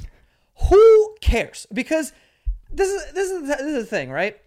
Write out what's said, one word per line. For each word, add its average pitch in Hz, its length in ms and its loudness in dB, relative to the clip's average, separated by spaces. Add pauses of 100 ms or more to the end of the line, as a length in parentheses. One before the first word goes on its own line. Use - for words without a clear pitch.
(680)
Who 427 520 6
cares? - 520 -2
Because 269 400 -4 (580)
this 381 200 -2
is, 381 220 -8
this 370 180 -4
is, 339 180 -8
this 285 120 -4
is 294 160 -6
the 226 100 -6
thing, 143 240 -8
right? 185 360 -6